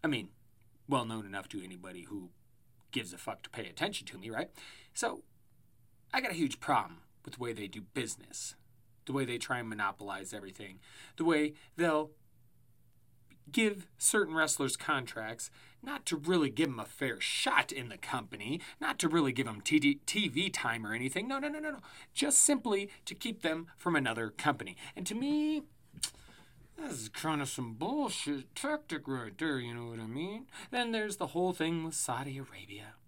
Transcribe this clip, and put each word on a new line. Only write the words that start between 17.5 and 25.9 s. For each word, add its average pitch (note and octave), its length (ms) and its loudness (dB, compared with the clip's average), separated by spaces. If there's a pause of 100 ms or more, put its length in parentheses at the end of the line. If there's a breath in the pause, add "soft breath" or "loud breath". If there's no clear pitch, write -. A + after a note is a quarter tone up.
in A#2+ 180 -6
the G2 80 -12
company, A2+ 640 -4 (180 loud breath)
not - 200 -2
to E3 100 4
really D3 240 6
give B2+ 140 2
'em G#2 140 -6
T D#3 180 6
D, C#3+ 160 6 (100)
T G#3 240 2
V E3+ 200 0
time A2+ 360 0
or G#2+ 80 -2
anything. C3 340 -2
No, C4+ 120 0
no, D4 100 -2
no, D4+ 100 -6
no, D4+ 120 -4
no. C#4+ 100 -10 (320 loud breath)
Just C#4+ 260 6
simply G3+ 500 4 (140 loud breath)
to - 120 -8
keep - 260 -6
them E3 340 0
from - 200 2
another A#2 340 2
company. G#2 480 0 (180 loud breath)
And F#3 120 -4
to G#3+ 80 -2
me, D4+ 480 2 (1120 loud breath)